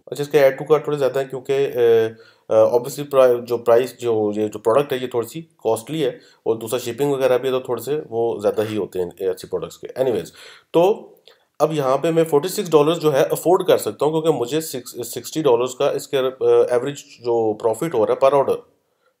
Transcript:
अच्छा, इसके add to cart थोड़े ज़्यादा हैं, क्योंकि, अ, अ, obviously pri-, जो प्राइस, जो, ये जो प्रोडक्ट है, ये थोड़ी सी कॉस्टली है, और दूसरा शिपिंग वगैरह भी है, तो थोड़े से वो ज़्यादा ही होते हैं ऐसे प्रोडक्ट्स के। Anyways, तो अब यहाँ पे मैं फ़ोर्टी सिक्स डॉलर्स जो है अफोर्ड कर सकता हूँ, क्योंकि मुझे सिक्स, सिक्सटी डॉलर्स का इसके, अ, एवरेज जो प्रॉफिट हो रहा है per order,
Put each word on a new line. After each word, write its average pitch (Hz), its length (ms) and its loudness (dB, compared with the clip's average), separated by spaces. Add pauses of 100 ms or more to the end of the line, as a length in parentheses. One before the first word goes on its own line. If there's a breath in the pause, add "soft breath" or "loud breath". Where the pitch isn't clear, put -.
(100)
अच्छा, 135 120 -6
इसके 147 160 2
add 135 240 4
to 147 80 -12
cart 151 160 4
थोड़े 147 120 -4
ज़्यादा 135 220 0
हैं, 131 80 -6
क्योंकि, 131 240 -8
अ, 117 640 2 (360 soft breath)
अ, 110 280 6
obviously 143 360 -6
pri-, 127 260 4
जो 120 180 -4
प्राइस, 123 400 2
जो, 110 340 0
ये 107 160 -2
जो 104 100 -10
प्रोडक्ट 123 340 0
है, 127 80 -4
ये 127 80 -8
थोड़ी 117 200 -4
सी 160 200 -14 (100)
कॉस्टली 113 420 -4
है, 123 200 -4 (260 loud breath)
और 113 120 -2
दूसरा 117 200 -6
शिपिंग 120 340 -4
वगैरह 127 260 2
भी 131 100 -2
है, 127 120 -2
तो 127 80 -14
थोड़े 117 140 -4
से 135 140 -4
वो 113 440 -4
ज़्यादा 101 220 0
ही 107 140 -4
होते 92 220 -6
हैं 90 120 -4 (120)
ऐसे 92 260 -6
प्रोडक्ट्स 85 280 -8
के। - 280 -6
Anyways, 98 240 -2 (460 loud breath)
तो 185 400 2 (460 soft breath)
अब 156 120 0
यहाँ 139 240 0
पे 147 160 -2
मैं 165 120 2
फ़ोर्टी 147 240 0
सिक्स 202 220 -6
डॉलर्स 156 280 4
जो 151 120 2
है 143 140 2
अफोर्ड 160 420 0
कर 123 120 4
सकता 107 260 -4
हूँ, 151 80 0
क्योंकि 156 260 0
मुझे 123 220 -2
सिक्स, 123 540 -12
सिक्सटी - 280 -8
डॉलर्स 123 320 2
का 139 160 0
इसके, 139 260 -6
अ, 120 600 2
एवरेज 139 200 -4
जो 117 580 -2
प्रॉफिट 117 400 -2
हो 110 100 2
रहा 123 220 2
है 135 60 6
per 139 100 4
order, 101 160 -2 (600)